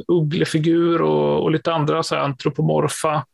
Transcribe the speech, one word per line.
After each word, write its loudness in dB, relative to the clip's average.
ugglefigur 2
och, 2
och 0
lite 0
andra 0
så -4
här 0
antropomorfa, -2